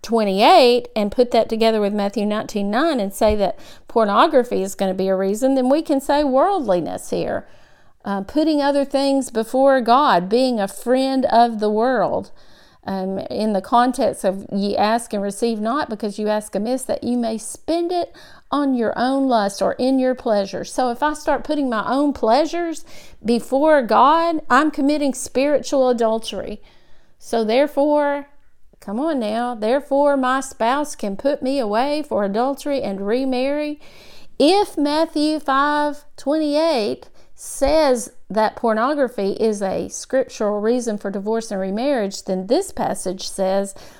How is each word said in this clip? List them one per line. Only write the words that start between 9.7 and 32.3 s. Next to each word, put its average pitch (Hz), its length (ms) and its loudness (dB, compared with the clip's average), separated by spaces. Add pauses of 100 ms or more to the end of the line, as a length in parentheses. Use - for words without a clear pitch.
God, 226 460 4
being 240 320 2
a 196 80 0
friend 262 580 0
of 233 340 4
the 208 100 0
world. 214 600 0 (520)
Um, 190 360 -4
in 208 340 -4
the 190 80 0
context 240 640 0
of 190 260 -2
"ye 202 240 -2
ask 226 380 0
and 202 80 -2
receive 208 380 -2
not 240 280 -2
because 208 300 -6
you 214 120 -2
ask 214 260 -4
amiss, 240 300 -2
that - 180 -4
you 240 120 -2
may 226 220 -2
spend 339 540 -4
it 349 200 -2 (380)
on 277 240 0
your 233 240 0
own 269 300 0
lust 208 340 0
or - 120 0
in 262 260 0
your 254 160 2
pleasure." 196 500 -2
So 254 240 -2
if 240 140 -4
I 302 100 0
start 294 300 -2
putting 294 260 -2
my 220 180 -2
own 277 240 2
pleasures 311 720 0 (400)
before 262 600 2
God, 302 680 4
I'm 294 220 4
committing 285 420 0
spiritual 269 760 0
adultery. 220 720 -2 (600)
So 226 240 -2
therefore, 285 840 0 (500)
come 208 200 -6
on 302 200 -2
now, 233 340 -4
"Therefore 277 640 0
my 254 220 0
spouse 269 560 -2
can 202 200 -6
put 294 280 -2
me 269 160 -2
away 262 420 0
for 208 220 -2
adultery 262 580 -2